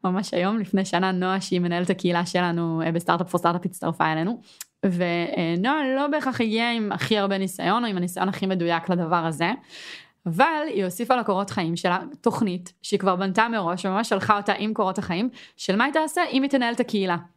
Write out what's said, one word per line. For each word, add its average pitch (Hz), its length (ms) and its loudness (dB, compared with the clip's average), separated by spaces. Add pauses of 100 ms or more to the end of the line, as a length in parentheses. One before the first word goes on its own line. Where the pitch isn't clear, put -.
ממש 180 300 -2
היום, 190 260 0
לפני 190 260 0
שנה, 190 260 0
נועה, 185 300 0
שהיא 185 180 -2
מנהלת 175 300 0
הקהילה 180 360 0
שלנו, 170 600 0
אה, 165 60 0
בסטארט-אפ 170 380 0
פור 175 100 0
סטארט-אפ, 175 260 0
הצטרפה 165 460 0
אלינו. 170 300 -2 (440)
ונועה 180 1080 0
לא 277 120 0
בהכרח 262 340 -2
הגיעה 226 320 0
עם 214 180 -2
הכי 202 260 0
הרבה 196 200 0
ניסיון, 190 460 0
או 233 60 -2
עם 190 80 -2
הניסיון 180 320 -2
הכי 196 160 -4
מדויק 170 440 0
לדבר 175 260 2
הזה, 165 360 0 (760)
אבל 294 420 2
היא 202 160 0
הוסיפה 220 320 0
לקורות 202 340 0
חיים 170 260 -2
שלה 180 240 2 (220)
תוכנית, 185 600 0
שהיא - 180 0
כבר 185 160 2
בנתה 196 320 2
מראש, 185 380 -2
וממש 196 240 0
שלחה 202 280 4
אותה 202 200 0
עם 214 160 -2
קורות 190 240 0
החיים, 190 320 -2 (280)
של - 180 0
מה 226 80 4
היא 285 100 0
תעשה 320 280 0 (100)
אם 262 120 2
היא 277 80 0
תנהל 247 220 2
את 233 60 -8
הקהילה. 196 380 2 (200)